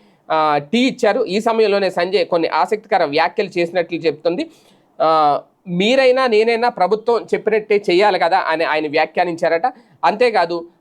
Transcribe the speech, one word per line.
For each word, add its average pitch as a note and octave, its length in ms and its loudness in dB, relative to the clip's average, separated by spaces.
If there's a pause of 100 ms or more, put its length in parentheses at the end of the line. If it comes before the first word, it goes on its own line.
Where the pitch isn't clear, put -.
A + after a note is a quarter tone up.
(320)
ఆ, D#3 260 2
టీ D3 220 -2
ఇచ్చారు. A#3 460 0
ఈ F#3+ 140 -4
సమయంలోనే G#3 500 0
సంజయ్ F3+ 360 -2
కొన్ని E3 220 0
ఆసక్తికర F#3 580 0
వ్యాఖ్యలు D#3+ 520 0
చేసినట్లు E3+ 400 -2
చెప్తుంది. E3 520 -4 (520)
ఆ, D#3 400 2 (260)
"మీరైనా B3+ 600 2
నేనైనా A#3 420 0
ప్రభుత్వం G#3+ 540 -2 (100)
చెప్పినట్టే G#3 560 -2
చేయాలి F#3 300 2
కదా" F3+ 180 2
అని D#3+ 260 -2
ఆయన D3+ 240 -2
వ్యాఖ్యానించారట. E3 800 -2 (380)
అంతేకాదు F3+ 600 0 (140)